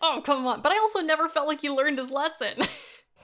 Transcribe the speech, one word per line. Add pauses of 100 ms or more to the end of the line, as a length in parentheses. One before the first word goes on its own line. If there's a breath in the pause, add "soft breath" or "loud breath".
"Oh,
come
on."
But
I
also
never
felt
like
he
learned
his
lesson.
<laughs> (560 loud breath)